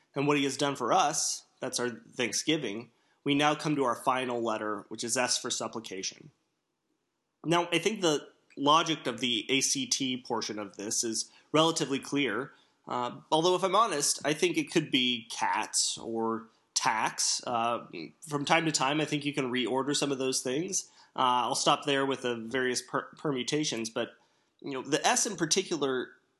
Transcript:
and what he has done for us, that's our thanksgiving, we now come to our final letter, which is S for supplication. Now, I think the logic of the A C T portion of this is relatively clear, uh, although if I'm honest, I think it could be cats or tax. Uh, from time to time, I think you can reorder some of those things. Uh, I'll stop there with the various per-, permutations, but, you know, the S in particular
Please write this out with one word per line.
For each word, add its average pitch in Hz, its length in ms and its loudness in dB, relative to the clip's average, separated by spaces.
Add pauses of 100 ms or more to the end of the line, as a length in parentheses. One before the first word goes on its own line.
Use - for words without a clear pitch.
(160)
and 143 100 0
what 147 120 4
he 139 80 2
has 135 100 0
done 139 220 0
for 123 160 2
us, 160 500 2 (160)
that's 131 220 -4
our 123 80 0 (260)
thanksgiving, 123 760 -2 (320)
we 143 120 2
now 147 180 4
come 151 220 -2
to 139 80 2
our 120 100 2
final 123 480 0
letter, 107 460 -2
which 110 160 -10
is 120 140 -2
S 123 200 2
for 123 120 -6
supplication. 113 800 -8 (1160)
Now, 175 280 4
I 170 40 4
think 196 220 0
the 160 220 2 (340)
logic 156 500 4
of 117 140 -4
the 120 300 -2
A 135 100 4
C 131 260 0
T 127 300 -2
portion 113 420 -4
of 101 200 -10
this 107 260 -4
is 113 260 -4 (220)
relatively 156 480 2
clear, 135 520 -2 (360)
uh, 123 240 -2 (180)
although 165 260 4
if 175 100 0
I'm 185 100 2
honest, 190 480 2
I 143 80 2
think 165 240 2
it 156 160 -2
could 156 200 0
be 123 380 0
cats - 720 -2
or 113 440 -2 (280)
tax. - 720 0
Uh, 117 340 0 (500)
from 143 160 -2
time 170 180 4
to 156 80 0
time, 147 300 2
I 147 40 0
think 143 200 -2
you 143 80 -2
can 131 180 -2
reorder 127 420 0
some 143 200 0
of 127 60 -4
those 131 200 0
things. 165 460 -4 (280)
Uh, 123 380 2
I'll 135 40 -2
stop 147 280 4
there 139 220 2
with 135 160 -2
the 123 140 0 (120)
various 127 340 0
per-, - 360 -4
permutations, 135 720 -2
but, 113 220 -4 (500)
you 143 100 -8
know, 131 120 -6
the 139 220 0
S 240 200 4
in 214 100 -4
particular 156 720 0 (320)